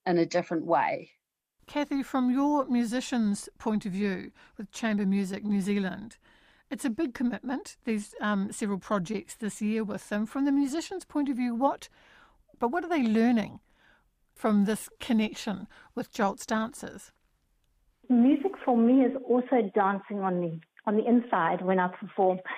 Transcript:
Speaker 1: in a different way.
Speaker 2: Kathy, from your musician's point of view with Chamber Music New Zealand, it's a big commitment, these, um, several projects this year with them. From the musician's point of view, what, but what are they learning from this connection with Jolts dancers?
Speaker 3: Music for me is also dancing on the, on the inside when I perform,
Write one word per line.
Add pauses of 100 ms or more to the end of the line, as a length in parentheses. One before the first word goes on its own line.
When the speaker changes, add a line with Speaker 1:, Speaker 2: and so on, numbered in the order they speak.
Speaker 1:
in
a
different
way. (560)
Speaker 2:
Kathy,
from
your
musician's (100)
point
of
view (260)
with
Chamber
Music
New
Zealand, (540)
it's
a
big
commitment,
these,
um,
several
projects
this
year
with
them.
From
the
musician's
point
of
view,
what, (680)
but
what
are
they
learning (760)
from
this (100)
connection (260)
with
Jolts
dancers? (1000)
Speaker 3:
Music (140)
for
me
is (140)
also
dancing
on
the, (260)
on
the
inside
when
I
perform, (180)